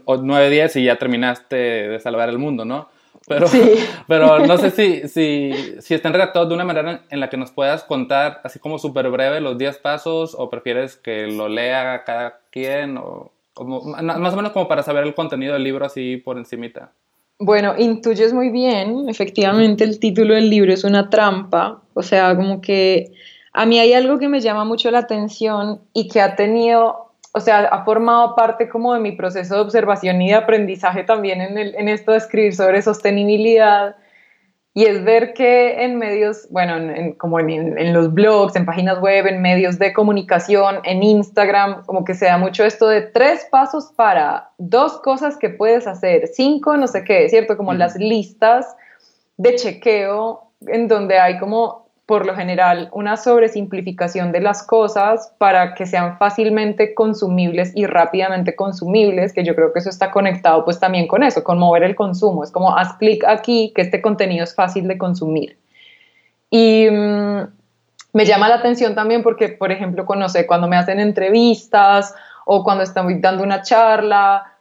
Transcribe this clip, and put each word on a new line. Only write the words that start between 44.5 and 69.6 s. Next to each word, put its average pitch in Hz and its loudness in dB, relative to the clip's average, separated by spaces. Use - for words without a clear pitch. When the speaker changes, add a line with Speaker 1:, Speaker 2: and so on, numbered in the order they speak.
Speaker 2:
dos 233 0
cosas 277 -2
que 226 -4
puedes 220 0
hacer, 180 0
cinco 294 0
no 269 0
sé 190 -4
qué, 185 4
¿cierto? 220 2
Como 196 -4
Speaker 1:
Ujú. 180 -2
Speaker 2:
las 175 -2
listas 220 0
de 240 2
chequeo 214 -2
en 233 -2
donde 196 2
hay 180 4
como, 208 -2
por 202 0
lo 185 -4
general, 180 0
unas 208 -6
sobresimplificación 190 0
de 175 0
las 202 -2
cosas 220 0
para 185 2
que 190 -10
sean 180 -4
fácilmente 214 0
consumibles 180 0
y 208 -2
rápidamente 185 0
consumibles, 190 0
que 180 -4
yo 165 -2
creo 160 2
que 175 -4
eso 185 -6
está 190 -4
conectado, 180 2
pues, 175 -2
también 185 0
con 226 2
eso, 247 0
con 175 0
mover 170 4
el 190 0
consumo. 185 -2
Es 160 -12
como, 185 0
"Haz 180 -2
clic 214 -2
aquí, 220 0
que 190 0
este 185 -4
contenido 196 -2
es 170 -10
fácil 185 -2
de 185 -4
consumir". 175 -4
Y, 220 6
mm, 208 -2
me 214 4
llama 208 4
la 240 6
atención 240 0
también 220 0
porque, 226 2
por 185 -4